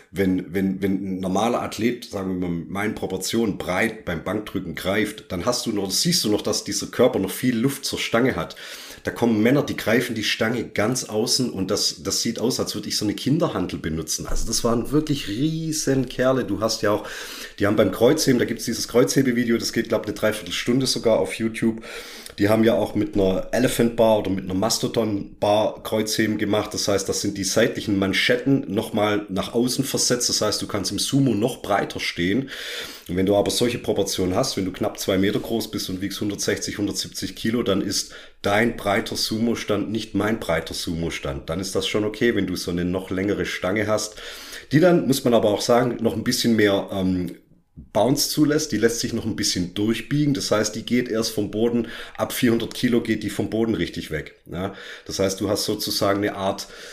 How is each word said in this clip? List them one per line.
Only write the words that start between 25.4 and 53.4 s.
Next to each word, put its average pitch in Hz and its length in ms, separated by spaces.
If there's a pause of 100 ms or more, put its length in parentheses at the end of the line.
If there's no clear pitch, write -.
Kreuzheben 110 540
gemacht. 104 360
Das - 140
heißt, 98 200
das - 140
sind 101 160
die 98 60
seitlichen 107 560
Manschetten 123 760
nochmal 104 560
nach 95 240
außen 127 300
versetzt. - 460
Das - 120
heißt, 104 200
du 98 60
kannst 98 240
im 101 80
Sumo 135 340
noch 110 280
breiter - 380
stehen. 101 500 (580)
Und 87 100
wenn 92 80
du 101 100
aber 98 160
solche 120 260
Proportionen 95 580
hast, 135 220
wenn 95 80
du 90 60
knapp - 280
zwei 98 180
Meter 107 220
groß 113 320
bist - 180
und 92 120
wiegst 101 200
hundertsechzig, 101 560
hundertsiebzig - 580
Kilo, 117 280
dann 98 180
ist - 320 (280)
dein 110 360
breiter 104 380
Sumo-Stand 107 760
nicht 110 240
mein 107 240
breiter 82 340
Sumo-Stand. 80 760
Dann 82 100
ist 95 160
das - 120
schon 104 180
okay, 113 300
wenn 95 120
du 90 80
so - 160
eine 87 140
noch 92 260
längere 92 340
Stange 101 420
hast, 107 280 (560)
die 143 80
dann, 170 280
muss - 180
man 120 80
aber 107 160
auch 101 120
sagen, 123 400
noch 107 140
ein 110 80
bisschen 120 320
mehr, 101 360
ähm, 92 440 (580)
Bounce 120 360
zulässt, 151 440
die 107 40
lässt 110 220
sich 117 140
noch 107 120
ein 104 120
bisschen 98 360
durchbiegen, 123 600
das 98 180
heißt, 107 240
die 110 80
geht 123 240
erst 113 240
vom 101 200
Boden, 117 360 (300)
ab 110 160
vierhundert 117 400
Kilo 117 280
geht 107 220
die 98 60
vom 104 200